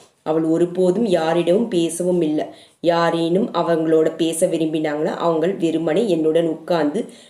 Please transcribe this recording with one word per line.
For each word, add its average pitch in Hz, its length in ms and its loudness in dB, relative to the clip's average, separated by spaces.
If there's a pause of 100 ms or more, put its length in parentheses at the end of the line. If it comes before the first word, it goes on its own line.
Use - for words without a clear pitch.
(240)
அவள் 160 200 0
ஒருபோதும் 175 640 0
யாரிடமும் 170 640 2
பேசவும் 175 540 0
இல்லை. 151 240 -2 (340)
யாரேனும் 170 720 0
அவங்களோட 160 640 2
பேச 165 320 0
விரும்பினாங்களா, 156 580 -2
அவங்க 165 420 0
வெறுமனே 170 640 0
என்னுடன் 160 380 2
உட்கார்ந்து 160 580 -2 (240)